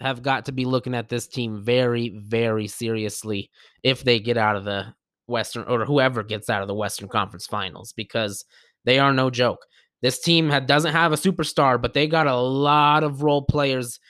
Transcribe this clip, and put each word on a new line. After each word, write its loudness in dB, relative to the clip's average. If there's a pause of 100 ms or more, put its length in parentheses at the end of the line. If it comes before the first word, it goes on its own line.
have -4
got -2
to -6
be -2
looking 0
at -6
this -4
team -6
very, 0
very -2
seriously -6 (320)
if 0
they 4
get -2
out 2
of -6
the -4 (320)
Western, -4
or 0
whoever 2
gets -6
out 0
of -6
the -4
Western -6
Conference -4
Finals, -8
because -6 (400)
they 4
are 4
no 2
joke. 0 (340)
This -2
team 2
ha-, 2
doesn't 2
have 2
a 2
superstar, 2
but -2
they 4
got 2
a 2
lot 4
of -4
role 2
players, -2